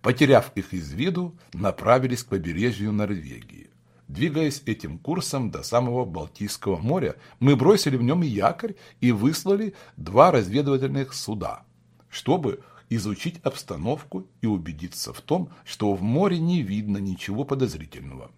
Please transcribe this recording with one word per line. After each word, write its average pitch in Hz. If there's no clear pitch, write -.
потеряв 123
их -
из 82
виду, 170
направились 120
к -
побережью 98
Норвегии. 80
Двигаясь 147
этим 85
курсом 143
до -
самого 123
Балтийского 90
моря, 95
мы 139
бросили 147
в 120
нём 147
якорь 165
и 123
выслали 180
два 123
разведывательных 135
суда, -
чтобы 143
изучить 107
обстановку -
и 117
убедиться 87
в -
том, 170
что 104
в 90
море 170
не 170
видно 101
ничего 98
подозрительного. 76